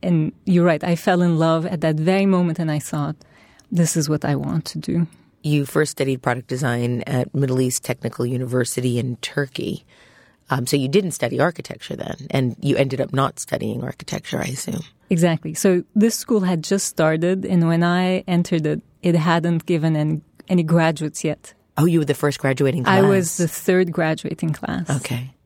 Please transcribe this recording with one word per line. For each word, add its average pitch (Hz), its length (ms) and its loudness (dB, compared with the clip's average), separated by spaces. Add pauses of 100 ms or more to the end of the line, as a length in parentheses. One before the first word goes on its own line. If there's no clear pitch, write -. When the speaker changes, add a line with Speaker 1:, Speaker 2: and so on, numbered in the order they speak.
Speaker 1:
And 160 300 0 (120)
you're 175 220 4
right, 165 180 2
I 175 100 0
fell 180 280 2
in 170 160 2
love 165 260 2
at 180 160 -4
that 156 160 0
very 185 300 2
moment, 180 320 2
and 160 120 -2
I 151 80 0
thought, 147 380 -6 (560)
"This 165 240 2
is 151 140 0
what 151 120 0
I 147 120 0
want 143 320 -2
to - 120 -8
do." 170 280 0 (360)
Speaker 2:
You 147 220 2
first 151 280 0
studied 135 280 -2
product 127 280 -2
design 120 580 0
at - 280 -2
Middle 131 280 2
East 127 220 0
Technical 123 420 -4
University 123 720 0
in 123 240 -4
Turkey. - 640 -6 (640)
Um, 127 160 -2
so 143 100 0
you 135 120 0
didn't 175 240 2
study 123 280 -4
architecture - 560 -4
then, - 200 -8 (140)
and 127 300 2
you 143 160 2
ended 131 240 0
up 135 140 -4
not 135 260 0
studying - 420 -4
architecture, - 560 -8
I - 140 -4
assume. - 300 -8 (260)
Speaker 1:
Exactly. 165 460 2
So 185 300 2 (100)
this 220 200 4
school - 260 0
had 180 220 0
just 196 240 -2
started, 170 600 0
and 175 200 4
when 165 160 2
I 180 460 2
entered 170 380 0
it, 151 160 -2 (200)
it 175 120 2
hadn't 170 520 2
given 160 300 2
any, 151 240 -2 (280)
any 180 140 2
graduates 160 640 0
yet. - 280 -6 (240)
Speaker 2:
Oh, 151 80 4
you 170 140 4
were 156 60 2
the 139 100 0
first 143 240 -2
graduating 135 480 0
Speaker 1:
I 190 140 4
Speaker 2:
class? 196 100 6
Speaker 1:
was 190 280 0
the 170 100 2
third 185 420 2
graduating 160 640 -2
class. - 360 -6
Speaker 2:
Okay. 131 420 -4 (160)